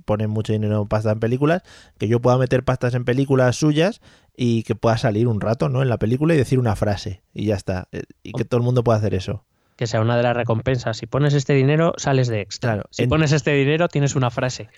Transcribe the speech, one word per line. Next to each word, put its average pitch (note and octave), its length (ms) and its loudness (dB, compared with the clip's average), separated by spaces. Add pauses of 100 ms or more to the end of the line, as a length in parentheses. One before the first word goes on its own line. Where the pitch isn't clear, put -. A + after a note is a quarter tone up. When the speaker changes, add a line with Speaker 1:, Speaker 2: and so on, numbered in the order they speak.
Speaker 1:
ponen G#2+ 260 -2
mucho G#2+ 220 -2
dinero, G#2+ 340 0
pasta A2 260 -2
en A2 80 -2
películas, C#3 420 0 (360)
que G#2 100 -4
yo A#2 120 2
pueda B2 160 2
meter B2+ 280 2
pastas B2+ 300 -2
en B2 100 -2
películas B2+ 520 2
suyas D#3 440 0 (360)
y A#2 280 0
que A#2 100 -4
pueda A2+ 240 0
salir A#2 300 0
un G#2+ 120 -2
rato, A#2 300 -2
¿no? B2+ 120 0
En C3 60 0
la A2 100 -2
película C#3 360 0
y - 20 4
decir C3 220 2
una A#2 180 0
frase G2+ 460 -4 (100)
y G#2 140 -6
ya G#2+ 80 2
está. F#2+ 380 -6
Eh, E2+ 100 -10 (200)
y G2 100 -16
que A#2+ 120 -6
todo B2 140 -2
el A#2+ 60 0
mundo B2 200 2
pueda A#2 140 4
hacer G#2 160 0
eso. G2 320 -6 (300)
Speaker 2:
Que B2 100 -4
sea A2+ 140 -2
una A#2+ 160 2
de A#2+ 60 2
las A#2+ 120 2
recompensas. A#2+ 600 -2
Si - 100 -12
pones C#3+ 280 0
este D3 180 0
dinero, D3 460 2
sales C3 300 0
de G#2+ 120 -2
extra. - 320 -4
Speaker 1:
Claro, G2+ 180 -6
Speaker 2:
Si - 120 -4
Speaker 1:
en B2 80 0
Speaker 2:
pones D3+ 220 2
este D#3 200 0
dinero, D3 360 2
tienes C#3+ 280 -2
una B2+ 140 0
frase. B2+ 480 -6